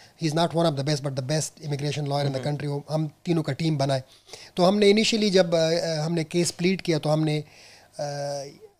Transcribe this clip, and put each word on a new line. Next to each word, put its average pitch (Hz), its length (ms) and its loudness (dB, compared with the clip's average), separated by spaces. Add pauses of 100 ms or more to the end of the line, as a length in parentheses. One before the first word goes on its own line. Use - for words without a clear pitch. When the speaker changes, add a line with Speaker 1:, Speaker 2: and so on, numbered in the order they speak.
(240)
Speaker 1:
he 156 80 0
is 156 80 0
not 170 100 2
one 165 160 2
of 160 80 2
the 135 100 -4
best, 147 180 0
but 139 100 -4
the 131 120 -6
best 147 320 -4
immigration 147 460 -4
lawyer 143 200 -2
in 139 60 0
the 135 100 -2
Speaker 2:
हम्म। 127 60 -6
Speaker 1:
country। 147 220 -4
वो 143 240 -4
हम 156 220 -2 (140)
तीनों 170 160 0
का 147 120 -2
टीम 160 240 0
बनाए। 135 260 0 (520)
तो 180 80 2
हमने 202 300 6
initially 214 380 2
जब, 175 240 4
अ, - 20 4
अ, 165 480 0
हमने 165 180 0
केस 170 280 0
प्लीड 180 300 0
किया, 156 180 0
तो 151 100 -2
हमने, 156 280 2
अ, 143 1080 -10 (360)